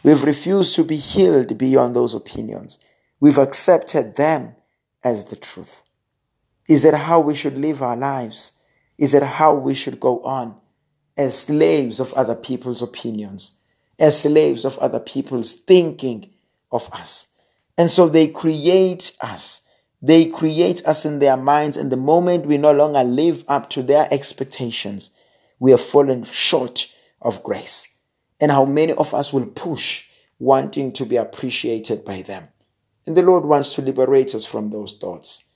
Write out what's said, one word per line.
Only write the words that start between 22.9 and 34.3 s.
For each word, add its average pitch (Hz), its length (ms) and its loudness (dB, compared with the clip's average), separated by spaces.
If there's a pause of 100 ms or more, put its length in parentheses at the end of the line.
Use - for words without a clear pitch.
live 147 420 0
up 139 240 -2
to 135 120 -6
their 143 280 2
expectations, 117 1000 -6 (500)
we 131 100 6
have 123 100 8
fallen 135 440 0
short - 680 -4 (280)
of 110 220 -6
grace. - 560 -8 (420)
And 151 100 2
how 139 140 4
many 151 300 0
of - 200 -2
us 139 180 -4
will 123 140 -2
push - 580 -10 (340)
wanting 135 560 0
to 127 120 -6
be 120 100 -2
appreciated 113 880 -6
by 98 180 -10
them? 90 260 -16 (580)
And 165 100 -2
the 180 60 4
Lord 180 220 4
wants 143 320 0
to 143 60 -6
liberate 131 520 0